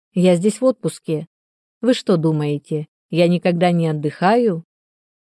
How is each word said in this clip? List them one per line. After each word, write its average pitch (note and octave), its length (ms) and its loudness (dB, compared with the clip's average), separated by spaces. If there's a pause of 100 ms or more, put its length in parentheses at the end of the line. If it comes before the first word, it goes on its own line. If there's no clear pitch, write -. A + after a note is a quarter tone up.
(120)
Я F3+ 240 4
здесь G3+ 240 -2
в B3+ 40 0
отпуске. E3 640 -4 (540)
Вы A#3+ 140 2
что - 220 0
думаете, D3+ 720 -2 (240)
я E3+ 160 2
никогда F3 460 0
не E3 160 0
отдыхаю? E3 760 0 (680)